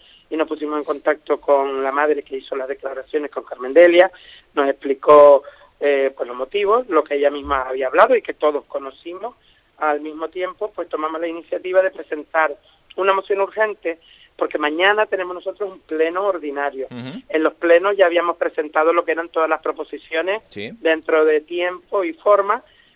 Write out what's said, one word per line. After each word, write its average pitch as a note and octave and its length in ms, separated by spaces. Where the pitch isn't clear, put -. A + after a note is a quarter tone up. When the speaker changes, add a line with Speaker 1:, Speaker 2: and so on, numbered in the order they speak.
Speaker 1:
y D#3+ 80
nos D#3 100
pusimos D3+ 320
en C#3+ 40
contacto D3 560
con C#3 440
la C3+ 80
madre C#3+ 320
que C3+ 140
hizo C3+ 180
las C3 120
declaraciones, C3+ 640
con B2 120
Carmen B2+ 300
Delia, F3 380
nos C#3+ 160
explicó, C#3+ 760
eh, C#3 360
pues C3 120
los B2 100
motivos, G3+ 520
lo D#3 140
que D3 120
ella C#3+ 140
misma C#3 340
había C3 240
hablado G3 280
y A3 60
que D3+ 120
todos D3+ 320
conocimos E3+ 720
al D3 240
mismo D#3 280
tiempo, F3+ 460
pues E3+ 140
tomamos D#3 320
la E3+ 60
iniciativa F3 540
de F#3 100
presentar D#3 640
una F#3+ 180
moción G3 280
urgente, G3 580
porque - 200
mañana F3+ 480
tenemos F#3 300
nosotros F#3 360
un F#3+ 100
pleno E3 440
ordinario. C#3+ 600
Speaker 2:
Ujú. C3 420
Speaker 1:
En D#3+ 140
los D#3 100
plenos F3 420
ya F#3+ 120
habíamos E3+ 300
presentado D#3+ 560
lo F3 120
que D#3+ 60
eran E3 180
todas D#3+ 200
las D#3+ 120
proposiciones D#3+ 840
Speaker 2:
Sí. G#2 240
Speaker 1:
dentro D#3+ 420
de D3+ 180
tiempo F3+ 640
y E3 100
forma, G3+ 500